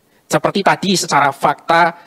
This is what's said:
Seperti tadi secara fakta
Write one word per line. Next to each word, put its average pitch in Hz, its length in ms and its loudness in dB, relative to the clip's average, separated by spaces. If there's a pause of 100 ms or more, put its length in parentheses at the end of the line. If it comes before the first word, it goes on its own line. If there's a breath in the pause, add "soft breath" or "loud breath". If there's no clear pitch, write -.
(300)
Seperti - 320 -2
tadi 185 320 0
secara 147 400 0
fakta 165 720 0